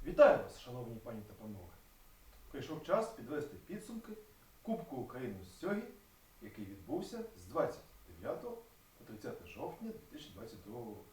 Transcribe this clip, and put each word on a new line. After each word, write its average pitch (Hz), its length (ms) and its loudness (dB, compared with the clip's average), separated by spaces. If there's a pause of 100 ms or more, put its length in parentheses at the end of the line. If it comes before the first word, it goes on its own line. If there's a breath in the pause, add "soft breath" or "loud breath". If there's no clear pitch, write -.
(160)
Вітаю - 280 12
вас, - 160 -10
шановні 120 360 -6
пані 110 320 -6
та 107 60 -14
панове! 101 360 -10 (800)
Прийшов 151 320 -6
час 214 260 6
підвести 147 480 -4 (100)
підсумки 220 440 -8 (500 loud breath)
Кубку 226 340 -2
України 110 480 -4
з - 160 -16
сьогі, 208 240 2 (580)
який 104 240 -8
відбувся 220 580 -4 (140)
з 131 80 -16
двадцять - 380 2 (240)
дев'ятого - 500 -4 (400)
по - 60 -20
тридцяте 113 420 -8
жовтня - 460 -6
дві - 260 -12
тисячі - 160 -14
двадцять 110 300 -12
другого 107 500 -8